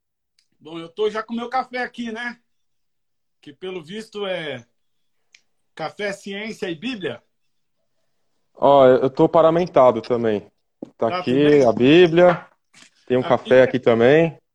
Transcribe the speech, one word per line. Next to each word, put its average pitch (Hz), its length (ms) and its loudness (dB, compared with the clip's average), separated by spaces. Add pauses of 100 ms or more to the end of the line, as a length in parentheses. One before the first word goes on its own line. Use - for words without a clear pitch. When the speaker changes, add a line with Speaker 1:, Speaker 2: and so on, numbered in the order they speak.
(580)
Speaker 1:
Bom, 160 200 -18
eu 165 100 -14
tô 214 200 -4
já 220 140 -6
com 233 100 -12
meu 240 160 -8
café 254 300 -6
aqui, 240 320 -10
né? 233 280 -12 (1000)
Que 147 120 -20
pelo 185 300 -14
visto 202 440 -12
é 156 400 -10 (1080)
café, 190 380 -10
ciência 202 560 -14
e 165 60 -8
Bíblia. 175 480 -12 (1300)
Speaker 2:
Ó, 139 300 4
eu, 127 180 6
eu 135 80 -2
tô 160 180 0
paramentado 160 760 2
também. 117 380 -4 (580)
Tá 117 100 -2
Speaker 1:
Tá, 180 120 -6
Speaker 2:
aqui 127 100 -6
Speaker 1:
tudo 147 200 2
bem? 143 160 4
Speaker 2:
a 113 60 2
Bíblia, 170 760 4 (600)
tem 123 100 -2
um 127 40 2
Speaker 1:
A 127 80 -6
Speaker 2:
café 123 160 0
Speaker 1:
Bíblia, 131 200 6
Speaker 2:
aqui 127 140 -2
também. 131 600 2 (160)